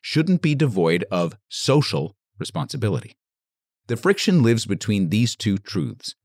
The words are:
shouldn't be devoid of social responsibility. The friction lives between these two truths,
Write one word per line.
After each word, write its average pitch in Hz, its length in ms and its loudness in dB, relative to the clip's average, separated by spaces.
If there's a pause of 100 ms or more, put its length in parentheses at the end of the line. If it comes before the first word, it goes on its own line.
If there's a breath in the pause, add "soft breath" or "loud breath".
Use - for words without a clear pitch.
shouldn't 170 400 2
be 147 140 2
devoid 92 560 2
of 87 240 -2 (140)
social - 640 0 (240)
responsibility. - 800 -6 (720)
The 117 100 -4
friction 185 440 2
lives 113 240 2
between 98 440 -2
these 113 260 0
two 101 220 -2
truths, 104 680 -8